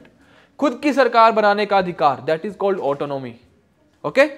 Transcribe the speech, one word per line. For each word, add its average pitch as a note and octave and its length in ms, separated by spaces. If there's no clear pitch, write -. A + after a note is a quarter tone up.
खुद B3+ 240
की D4 100
सरकार A#3 400
बनाने G#3 340
का G3+ 120
अधिकार, D#3+ 500
that D#3+ 220
is F#3+ 140
called F#3+ 200
autonomy, C#3 460
okay? C4 320